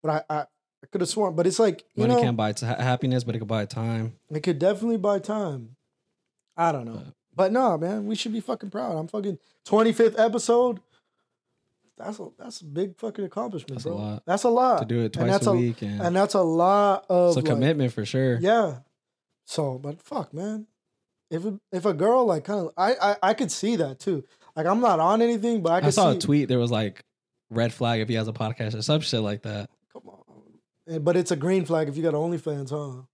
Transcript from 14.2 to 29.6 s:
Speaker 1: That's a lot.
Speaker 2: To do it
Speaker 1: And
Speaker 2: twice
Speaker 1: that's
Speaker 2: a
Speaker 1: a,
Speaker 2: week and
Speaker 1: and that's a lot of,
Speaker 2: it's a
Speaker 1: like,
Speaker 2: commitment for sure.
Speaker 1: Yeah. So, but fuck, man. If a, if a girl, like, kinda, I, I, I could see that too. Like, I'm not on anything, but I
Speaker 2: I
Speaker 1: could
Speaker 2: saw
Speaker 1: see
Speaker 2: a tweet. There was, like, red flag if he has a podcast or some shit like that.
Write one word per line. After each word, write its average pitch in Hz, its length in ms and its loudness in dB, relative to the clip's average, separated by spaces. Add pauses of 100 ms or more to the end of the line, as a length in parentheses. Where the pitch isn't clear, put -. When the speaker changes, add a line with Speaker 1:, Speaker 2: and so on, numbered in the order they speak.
Speaker 1:
That's 185 180 -2
a 247 60 4
lot. 240 300 4
Speaker 2:
To 117 40 -2
do 117 160 0
it 117 40 2
Speaker 1:
And 110 100 -2
Speaker 2:
twice - 160 2
Speaker 1:
that's 196 160 2
Speaker 2:
a 214 40 4
Speaker 1:
a, 190 60 4
Speaker 2:
week 120 260 0
and 113 200 -6
Speaker 1:
and 175 140 0
that's 196 180 2
a 190 80 4
lot 190 680 4
of, 180 220 4
Speaker 2:
it's 165 60 4
a 131 40 2
Speaker 1:
like, 156 60 -2
Speaker 2:
commitment 135 480 2
for 107 100 -4
sure. 127 340 0
Speaker 1:
Yeah. 185 400 2 (680)
So, 135 320 -4
but 143 240 -12
fuck, - 320 -8
man. 214 320 -8 (640)
If 165 160 -6
a, 208 120 -6 (140)
if 180 140 -6
a 196 80 2
girl, 226 320 2
like, 165 180 0
kinda, 196 320 -4
I, 202 240 2
I, 202 220 2
I 190 120 4
could 214 160 -2
see 220 260 -2
that 139 220 -2
too. 160 260 -4 (300)
Like, 160 120 -2
I'm 202 140 2
not 202 200 4
on 202 220 4
anything, 233 400 0
but 165 100 2
I 170 40 4
Speaker 2:
I 185 60 2
Speaker 1:
could 151 120 4
Speaker 2:
saw 185 180 6
Speaker 1:
see 98 60 0
Speaker 2:
a - 20 -4
tweet. 143 280 2
There 127 100 2
was, 117 120 0
like, 110 340 -4 (460)
red 113 220 0
flag 117 280 0
if 107 80 -2
he 123 60 -2
has 110 140 -2
a 113 40 -8
podcast 110 420 -6
or 110 80 -8
some 151 200 2
shit 123 180 -2
like 104 220 -4
that. 104 260 -8 (240)